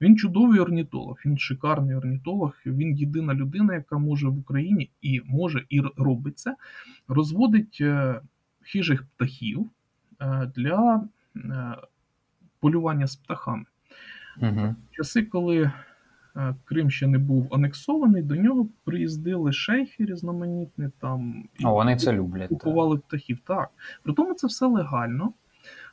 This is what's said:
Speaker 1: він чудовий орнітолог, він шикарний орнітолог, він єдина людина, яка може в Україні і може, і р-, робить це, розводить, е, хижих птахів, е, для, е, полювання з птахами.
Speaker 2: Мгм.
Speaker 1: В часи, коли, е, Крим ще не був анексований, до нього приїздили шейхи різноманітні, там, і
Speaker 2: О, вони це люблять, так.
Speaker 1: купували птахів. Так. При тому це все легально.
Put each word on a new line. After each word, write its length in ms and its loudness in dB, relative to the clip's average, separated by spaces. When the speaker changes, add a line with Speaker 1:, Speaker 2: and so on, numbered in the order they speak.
Speaker 1:
він 160 10
чудовий 420 4
орнітолог, 680 -2
він 120 0
шикарний 580 -2
орнітолог, 580 -2
він 320 0
єдина 360 -2
людина, 400 0
яка 240 -6
може 300 0
в 120 0
Україні 500 -2
і 240 -2
може, 440 -2
і 100 2
р-, 180 0
робить 420 -2
це, 160 -6
розводить, 720 2
е, 400 0
хижих 420 0
птахів, 540 -4
е, 340 -4
для, 480 2
е, 420 -8
полювання 480 2
з 80 -10
птахами. 500 -10
Speaker 2:
Мгм. 340 0
Speaker 1:
В 40 -20
часи, 280 -2
коли, 480 0
е, 180 -4
Крим 260 0
ще 160 -2
не 100 4
був 360 2
анексований, 680 2
до 140 -2
нього 320 2
приїздили 720 -2
шейхи 520 -2
різноманітні, 840 -6
там, 440 -6
і 60 -2
Speaker 2:
О, 80 4
вони 240 4
це 160 2
люблять, 360 -2
так. 100 -2
Speaker 1:
купували 380 2
птахів. 500 -8
Так. 220 -4
При 100 -2
тому 200 0
це 140 -4
все 180 -4
легально. 680 -2